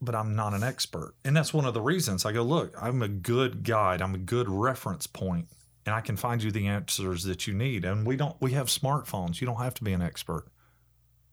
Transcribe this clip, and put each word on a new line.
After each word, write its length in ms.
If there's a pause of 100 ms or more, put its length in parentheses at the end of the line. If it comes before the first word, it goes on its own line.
but 140
I'm 200
not 200
an 80
expert. 500 (100)
And 140
that's 160
one 120
of 100
the 60
reasons 440
I 60
go, 100
"Look, 400
I'm 220
a 40
good 560
guide. 380
I'm 140
a 40
good 300
reference 560
point, 420 (380)
and 80
I 80
can 160
find 240
you 100
the 140
answers 600
that 200
you 80
need." 320
And 220
we 80
don't, 260
we 120
have 140
smartphones. 720
You 60
don't 140
have 140
to 80
be 100
an 80
expert. 460 (840)